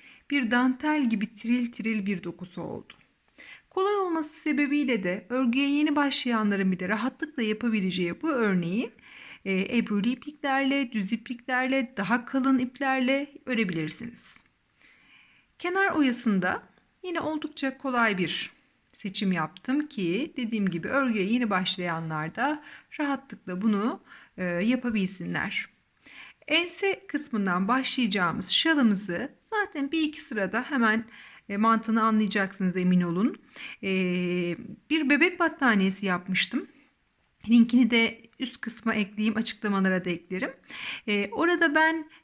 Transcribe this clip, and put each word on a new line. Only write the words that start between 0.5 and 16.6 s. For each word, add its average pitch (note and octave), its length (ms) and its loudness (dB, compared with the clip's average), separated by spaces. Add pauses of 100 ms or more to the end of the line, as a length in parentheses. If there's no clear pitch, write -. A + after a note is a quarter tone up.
dantel B3+ 580 2
gibi G#3+ 260 -2
tiril A#3+ 360 0
tiril G#3+ 340 -4
bir G3 180 -2
dokusu F3 380 -10
oldu. - 320 -10 (760)
Kolay G4 260 0
olması E4 340 0
sebebiyle C#4 720 0
de F#3 260 -4
örgüye C4 400 2
yeni D4 260 2
başlayanların A3 760 2
bile F3+ 180 -4
rahatlıkla A#3+ 540 -4
yapabileceği G3 760 0
bu D#4 80 -2
örneği, G#3 600 0 (540)
e, F#3+ 320 0
ebruli G#3+ 340 0
ipliklerle, C4+ 800 -2
düz G#3 220 -2
ipliklerle, B3+ 840 -2
daha A#3 280 0
kalın C4+ 340 2
iplerle C4 720 0 (120)
örebilirsiniz. F#3+ 960 -4 (1160)
Kenar F#4 320 0
oyasında A#3 720 2 (400)